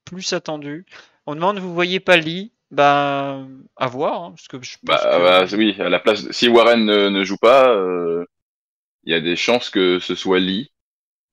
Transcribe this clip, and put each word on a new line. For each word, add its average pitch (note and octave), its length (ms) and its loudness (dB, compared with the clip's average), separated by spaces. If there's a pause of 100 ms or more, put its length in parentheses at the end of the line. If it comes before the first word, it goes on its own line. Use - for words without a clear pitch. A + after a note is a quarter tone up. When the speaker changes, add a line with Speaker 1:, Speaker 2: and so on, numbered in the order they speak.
Speaker 1:
plus F#3 280 -10
attendu. D#3 540 -8 (400)
On D3 100 -8
demande, F#3+ 240 -2
vous F#3 120 -10
voyez F3+ 280 -2
pas F3+ 160 2
Lee ? E3+ 360 -4 (200)
Bah, C#3+ 720 0 (320)
à C3+ 100 -4
voir, D#3 380 -6
hein, F3+ 60 -16
parce - 180 -20
que C3 120 -16
je - 180 -18
pense - 60 -20
Speaker 2:
Bah, - 140 0
Speaker 1:
que F#2 540 2
Speaker 2:
bah, G2+ 40 -4
oui, G#2+ 220 0
à F2+ 100 -4
la F2+ 120 0
place, G#2 320 0
si - 160 0
Warren A#2 360 4
ne, G#2 260 2
ne G2 140 0
joue F#2+ 140 -6
pas, C3 300 6
euh, F2+ 560 -2 (800)
il D2+ 80 -4
y E2 40 0
a E2 40 0
des E2+ 160 -2
chances - 340 -2
que F#2 300 2
ce F2+ 160 -6
soit F#2+ 240 0
Lee. F#2+ 320 -4 (600)